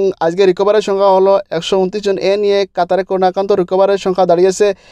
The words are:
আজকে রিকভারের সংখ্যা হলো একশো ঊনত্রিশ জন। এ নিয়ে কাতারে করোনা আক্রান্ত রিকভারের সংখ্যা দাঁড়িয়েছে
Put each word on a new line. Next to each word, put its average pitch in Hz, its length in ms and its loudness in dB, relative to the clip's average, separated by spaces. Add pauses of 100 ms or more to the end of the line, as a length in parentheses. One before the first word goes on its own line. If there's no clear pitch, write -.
(260)
আজকে 170 240 -2
রিকভারের 202 380 0
সংখ্যা 196 280 0
হলো 190 180 2 (240)
একশো 170 240 -4
ঊনত্রিশ 190 260 -4
জন। 196 100 -2 (120)
এ - 20 2 (120)
নিয়ে 202 160 0 (180)
কাতারে 180 320 -2
করোনা 185 200 0
আক্রান্ত 196 220 -2 (100)
রিকভারের 190 440 0
সংখ্যা 185 260 0
দাঁড়িয়েছে 185 360 2 (240)